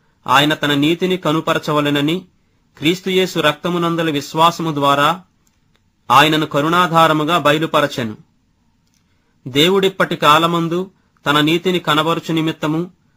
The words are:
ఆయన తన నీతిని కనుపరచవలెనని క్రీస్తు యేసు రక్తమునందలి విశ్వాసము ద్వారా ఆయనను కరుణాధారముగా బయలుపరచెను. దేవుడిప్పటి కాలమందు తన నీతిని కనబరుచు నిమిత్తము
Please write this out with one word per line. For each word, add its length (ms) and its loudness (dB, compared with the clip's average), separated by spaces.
ఆయన 280 2
తన 200 -2
నీతిని 420 0
కనుపరచవలెనని 1000 -2
క్రీస్తు 340 -2
యేసు 280 0
రక్తమునందలి 720 -2
విశ్వాసము 600 -2
ద్వారా 340 2
ఆయనను 380 4
కరుణాధారముగా 920 2
బయలుపరచెను. 800 -2
దేవుడిప్పటి 720 0
కాలమందు 640 2
తన 140 2
నీతిని 400 0
కనబరుచు 540 -2
నిమిత్తము 480 -2